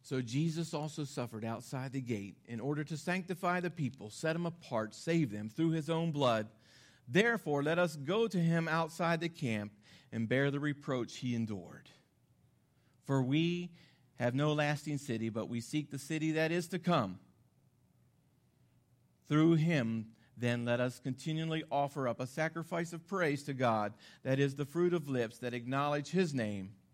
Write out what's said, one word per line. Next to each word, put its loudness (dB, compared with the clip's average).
So -4
Jesus -2
also -4
suffered -6
outside -6
the -2
gate -4
in -6
order -2
to -6
sanctify -2
the -2
people, -4
set -2
them -2
apart, -2
save 2
them -6
through 2
his 0
own 0
blood. 4
Therefore, 2
let 4
us 4
go 0
to 0
him 4
outside 0
the -2
camp -2
and -2
bear 4
the -2
reproach -2
he -2
endured. -6
For 2
we 0
have 0
no 2
lasting 0
city, -2
but -4
we -4
seek -4
the -8
city -2
that 2
is 0
to -4
come. 2
Through 6
him, 2
then, 0
let 2
us 0
continually -4
offer 0
up -2
a -4
sacrifice -4
of -12
praise 0
to -4
God, 2
that 2
is 2
the -2
fruit 2
of 0
lips -2
that -6
acknowledge 0
his 2
name. -2